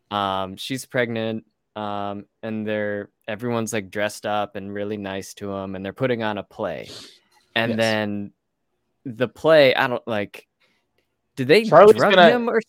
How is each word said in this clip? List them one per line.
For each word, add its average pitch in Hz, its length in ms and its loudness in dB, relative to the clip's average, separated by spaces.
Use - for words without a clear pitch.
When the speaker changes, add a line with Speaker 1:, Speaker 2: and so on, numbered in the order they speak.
Speaker 1:
Um, 98 460 -2
she's 131 280 -10
pregnant, 113 600 -4
um, 101 480 -8
and 110 240 -8
they're, 104 420 -6
everyone's, 113 440 -4
like, 101 160 -6
dressed 104 380 -6
up 104 300 -4
and 98 160 -12
really 101 240 -8
nice 95 380 -10
to 101 180 -12
him, 98 220 -8
and 95 100 -10
they're 98 80 -8
putting 123 280 -4
on 107 160 -4
a 95 60 -8
play. 82 460 -10
And 117 160 0
Speaker 2:
Yes. 110 80 -4
Speaker 1:
then 107 540 -2
the 120 240 -4
play, 151 440 4
I 131 140 0
don't, 123 200 -6
like, 104 400 -8
do 135 100 -6
they 180 180 4
Speaker 2:
Charlie's 208 340 10
Speaker 1:
drug 175 180 4
Speaker 2:
gonna 175 140 10
Speaker 1:
him 240 200 2
or 220 200 0